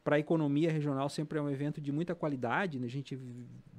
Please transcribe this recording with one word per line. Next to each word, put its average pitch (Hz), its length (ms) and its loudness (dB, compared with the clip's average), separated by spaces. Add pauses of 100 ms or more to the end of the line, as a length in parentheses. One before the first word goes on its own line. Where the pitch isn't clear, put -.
pra 147 160 4
economia 151 500 4
regional 143 380 0
sempre 151 320 -2
é - 20 2
um 143 80 0
evento 143 300 -2
de 143 140 -2
muita 175 200 0
qualidade, 143 640 0
né, 123 100 -4
a - 20 -4
gente 135 280 -6 (600)